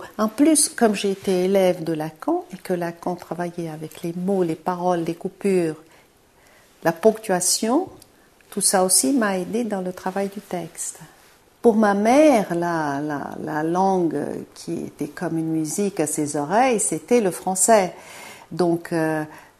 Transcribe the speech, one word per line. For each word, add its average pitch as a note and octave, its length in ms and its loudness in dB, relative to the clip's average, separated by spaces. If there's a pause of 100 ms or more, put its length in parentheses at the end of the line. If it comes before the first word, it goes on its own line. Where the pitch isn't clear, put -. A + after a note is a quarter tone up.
(160)
En G#3+ 120 0
plus, D4 400 4
comme A3 260 2
j'ai G3 160 -2
été F#3 360 0
élève F#3 360 2
de E3 100 -4
Lacan, D#3+ 600 -4
et F#3 40 -14
que - 160 -6
Lacan F3 440 -6
travaillait E3+ 520 -8
avec D#3 340 -14
les E3+ 100 -6
mots, F#3 320 0
les D#3+ 100 -2
paroles, F3+ 460 -2
les E3 160 -4
coupures, F3+ 680 -2 (1000)
la E3 80 2
ponctuation, A3 960 0 (600)
tout G3+ 100 -6
ça F#3+ 240 4
aussi C4 280 2
m'a G#3 260 0
aidé F#3 260 -4
dans G#3 160 -4
le F#3 120 -6
travail G3 360 -4
du G3+ 120 -12
texte. - 600 -10 (600)
Pour A#3 120 6
ma G#3 200 4
mère, A3+ 600 6
la, D#3+ 460 -2
la, D3+ 300 -6 (120)
la D3+ 220 -4
langue F3 600 2 (300)
qui - 300 -8
était - 240 -8
comme E3 280 -6
une D#3+ 120 -2
musique D#3+ 500 -2
à D3+ 80 2
ses D3 300 -2
oreilles, G#3 420 2
c'était A#3 420 0
le F#3 120 2
français. F#3 600 2 (600)
Donc, E3+ 400 0
euh, D#3+ 320 0 (360)